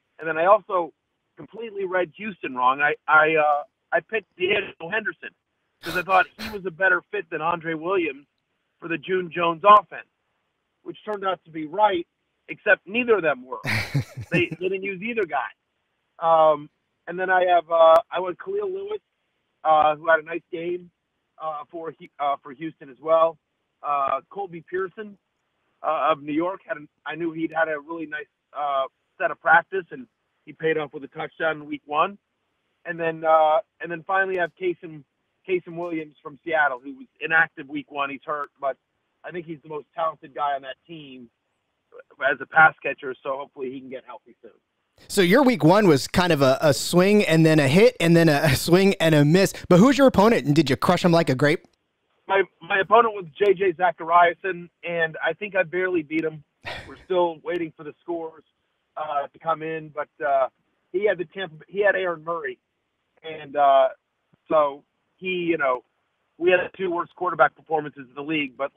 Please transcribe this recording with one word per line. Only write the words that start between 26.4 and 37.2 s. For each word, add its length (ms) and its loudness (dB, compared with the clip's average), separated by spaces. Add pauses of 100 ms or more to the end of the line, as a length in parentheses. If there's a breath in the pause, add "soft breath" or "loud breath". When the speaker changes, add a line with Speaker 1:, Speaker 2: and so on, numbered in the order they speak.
Speaker 1:
had, 80 -8
an, 140 -16 (160)
I 100 -10
knew 160 -6
he'd 220 -6
had 160 0
a 100 -6
really 260 -12
nice, 220 -12 (240)
uh, 320 -4 (340)
set 140 -4
of 80 -12
practice, 520 2
and 160 -16 (380)
he 60 -20
paid 260 -4
off 160 -8
with 120 -14
a 20 -14
touchdown 540 -8
in 40 -18
week 200 -12
one. 320 -2 (680)
And 140 -10
then, 240 -6
uh, 360 4 (200)
and 100 -12
then 160 -10
finally 320 -2
I 40 -2
have 160 -6
Casey 460 -8 (460)
Taysom 260 -6
Williams 460 -10
from 240 -18
Seattle, 380 0
who 100 -14
was 140 -20 (120)
inactive 480 -2